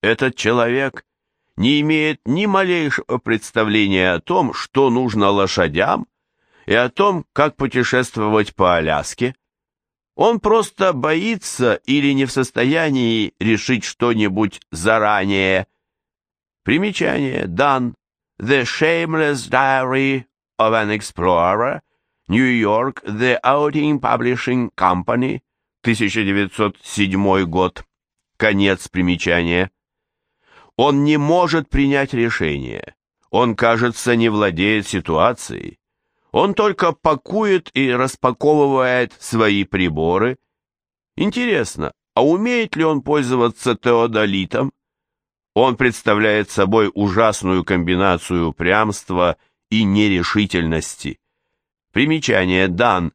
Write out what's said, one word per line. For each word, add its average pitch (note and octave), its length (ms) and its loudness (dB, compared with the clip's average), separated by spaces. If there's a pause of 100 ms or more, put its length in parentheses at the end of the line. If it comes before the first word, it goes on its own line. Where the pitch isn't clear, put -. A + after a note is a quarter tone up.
Этот A#2+ 340 0
человек A#2+ 680 -2 (520)
не C#3 260 2
имеет D#3 420 0
ни E3 220 -2
малейшего F3+ 720 -2
представления G#2 920 0
о E2+ 80 -2
том, F3 340 -2
что - 340 0
нужно A#2 400 0
лошадям, G2 800 0 (600)
и - 80 0
о B2 140 2
том, F#3+ 440 -2
как C#3+ 240 0
путешествовать A#2 1000 0
по F2+ 220 2
Аляске. D#2+ 580 -2 (800)
Он A3 260 0
просто G#3 520 0
боится D#3 840 -2 (100)
или C#3 280 0
не C3+ 140 0
в B2+ 60 -8
состоянии B2+ 1080 0
решить A2 440 0
что-нибудь G#2+ 760 -2 (100)
заранее. G2 960 0 (960)
Примечание. C#3+ 840 -2
Дан. B2 480 0 (460)
The C3 220 0
Shameless D#3 880 -2
Diary C3 760 0 (320)
of A2 140 4
an G#2+ 240 0
Explorer. F#2+ 840 0 (480)
New A#2 160 2
York. A#2+ 600 0
The A2+ 380 -2
Outing D3 560 0
Publishing A#2+ 800 -2
Company. A#2 640 -2 (420)
Тысяча A2+ 400 0
девятьсот G2+ 600 -2
седьмой F#2+ 640 0
год. F2+ 380 -2 (520)
Конец G2+ 520 0
примечания. F2+ 840 0 (1040)
Он C#3 280 2
не D3+ 120 2
может D#3+ 520 0
принять C#3 460 0
решение. D2 800 -4 (360)
Он, A2+ 260 0
кажется, A#2 600 0
не A2+ 120 2
владеет G#2 580 0
ситуацией. D#2+ 920 -2 (540)
Он F#3+ 220 2
только F#3+ 380 0
пакует F#3 840 -2
и C3 180 0
распаковывает B2+ 1300 0
свои G#2 460 0
приборы. F#2 760 0 (800)
Интересно, F#3+ 760 -2 (220)
а A2+ 100 4
умеет A3 520 0
ли D#3+ 80 0
он D#3 180 0
пользоваться B2+ 720 0
теодолитом? A2 960 0 (840)
Он B2 220 4
представляет G#2+ 720 0
собой G2+ 460 2
ужасную G2 680 0
комбинацию F2+ 840 0
упрямства F2+ 880 0 (320)
и A2 120 2
нерешительности. F#2+ 1400 0 (760)
Примечание. G2 760 0
Дан. F2+ 460 0